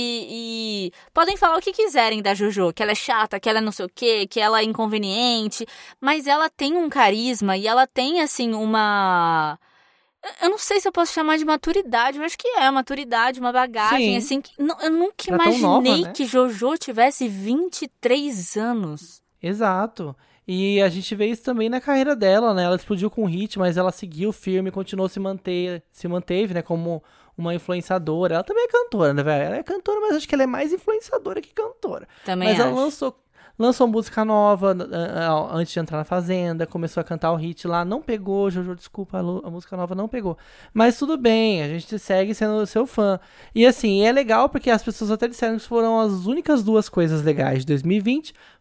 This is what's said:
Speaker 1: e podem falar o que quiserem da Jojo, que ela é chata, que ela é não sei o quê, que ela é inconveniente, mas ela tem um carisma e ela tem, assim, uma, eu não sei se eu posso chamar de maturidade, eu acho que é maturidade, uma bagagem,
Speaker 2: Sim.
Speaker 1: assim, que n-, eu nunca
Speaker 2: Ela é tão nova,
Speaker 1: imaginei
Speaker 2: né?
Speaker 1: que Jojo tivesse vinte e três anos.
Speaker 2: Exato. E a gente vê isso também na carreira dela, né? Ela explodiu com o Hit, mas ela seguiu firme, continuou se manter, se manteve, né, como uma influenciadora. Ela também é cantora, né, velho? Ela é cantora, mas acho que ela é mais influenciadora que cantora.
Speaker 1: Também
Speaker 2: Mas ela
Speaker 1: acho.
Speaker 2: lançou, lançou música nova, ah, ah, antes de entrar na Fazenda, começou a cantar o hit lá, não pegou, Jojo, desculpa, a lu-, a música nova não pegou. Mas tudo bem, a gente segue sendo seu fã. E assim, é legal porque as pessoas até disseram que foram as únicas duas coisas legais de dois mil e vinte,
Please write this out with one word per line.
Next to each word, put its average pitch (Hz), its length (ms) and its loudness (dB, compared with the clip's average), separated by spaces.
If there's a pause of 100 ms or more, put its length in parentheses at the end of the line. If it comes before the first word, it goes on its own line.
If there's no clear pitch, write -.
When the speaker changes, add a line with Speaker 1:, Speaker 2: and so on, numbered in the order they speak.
(300)
Speaker 1:
e 226 640 -8 (200)
podem 349 240 2
falar 330 220 2
o - 20 0
que 392 120 -6
quiserem 233 500 2
da 196 120 2
Jojo, 196 380 0
que 220 100 -6
ela 208 100 0
é - 20 0
chata, 214 460 -2
que - 80 -2
ela 220 100 2
é - 20 2
não 220 120 -4
sei 185 140 -6
o 185 60 -14
quê, 226 360 0
que - 100 -6
ela 214 220 4
é - 20 2
inconveniente, 220 1040 -2 (340)
mas 285 280 -2
ela 302 200 2
tem 302 280 -2
um 339 120 0
carisma 214 680 2
e 196 100 -4
ela 240 180 4
tem, 277 360 0
assim, 247 340 -2
uma, 190 1040 0 (840)
eu 349 100 4
não 415 80 -2
sei 415 220 0
se - 60 -4
eu 370 60 0
posso 339 200 0
chamar 311 240 2
de 311 80 -2
maturidade, 285 760 0
eu 294 60 -6
acho 330 140 -8
que - 80 -8
é 370 240 4
maturidade, 254 720 -2
uma 247 120 -2
bagagem, 233 600 2
Speaker 2:
Sim. 220 40 0
Speaker 1:
assim, 269 240 -2
que - 120 -18 (100)
n-, 311 200 0
eu 311 100 0
nunca 349 220 2 (200)
Speaker 2:
Ela - 20 2
é 339 140 6
tão 247 80 2
nova, 233 280 4
Speaker 1:
imaginei 285 220 4
Speaker 2:
né? 175 60 -10
Speaker 1:
que 285 120 -2
Jojo 254 520 2
tivesse 254 500 0
vinte 233 540 -2
e 277 60 -8 (120)
três 247 560 -2
anos. 214 640 -6 (220)
Speaker 2:
Exato. 190 720 -2 (320)
E 196 360 2
a 196 60 6
gente 180 260 -4
vê 208 120 0
isso 233 180 -4
também 226 240 0
na 247 120 -2
carreira 277 360 2
dela, 208 360 4
né? 185 120 2
Ela 175 100 2
explodiu 190 340 -2
com 226 140 -4
o 208 40 0
Hit, 185 340 -4
mas 180 160 2
ela 180 160 2
seguiu 180 400 -4
firme, 185 400 -2
continuou 190 360 -4
se 196 120 -8
manter, 180 720 -6
se - 160 -10
manteve, 180 440 -2
né, 170 100 -4
como 165 380 -4 (380)
uma 170 160 -2
influenciadora. 175 800 -2
Ela 175 100 0
também 453 200 0
é 480 40 -2
cantora, 254 460 2
né, 143 80 2
velho? 147 220 2
Ela 175 140 -4
é 330 40 -6
cantora, 403 380 -4
mas 415 160 0
acho 311 120 -6
que - 60 2
ela 269 80 2
é 269 40 4
mais 277 260 -2
influenciadora 415 680 -4
que - 140 -20
cantora. - 540 -6 (160)
Speaker 1:
Também 185 240 0
Speaker 2:
Mas 202 100 4
ela 247 140 2
Speaker 1:
acho. 254 80 -2
Speaker 2:
lançou, 277 380 -4 (380)
lançou 247 300 4
música 220 380 -2
nova, 208 520 4 (160)
ah, 170 360 -4
ah, 156 280 0
antes 165 160 -2
de - 60 -6
entrar 160 200 -6
na 151 60 -6
Fazenda, 175 600 -2
começou 165 340 -6
a 156 40 -6
cantar 165 280 -2
o 170 40 0
hit 165 320 -8
lá, 170 160 -2
não 220 180 -4
pegou, 202 480 -2
Jojo, 180 240 -6
desculpa, 190 440 -12
a - 20 -4
lu-, 180 240 -4
a 180 60 -12
música 180 260 -12
nova 180 180 -6
não 202 140 -6
pegou. 202 280 -6 (380)
Mas 233 240 4
tudo 302 180 -2
bem, 226 460 2
a 143 60 -4
gente 170 320 -8
segue 196 340 0
sendo 214 320 0
seu 220 180 0
fã. 202 360 0 (340)
E 226 100 6
assim, 214 400 4
é 226 60 6
legal 247 380 4
porque 269 220 0
as 220 120 4
pessoas 214 300 -6
até 220 160 0
disseram 226 280 -2
que 220 120 -8
foram 226 320 2
as 196 260 0
únicas 269 380 2
duas 214 240 4
coisas 160 340 2
legais 135 380 2
de 131 60 -8
dois 143 180 0
mil 185 140 2
e - 20 2
vinte, 254 340 -2 (260)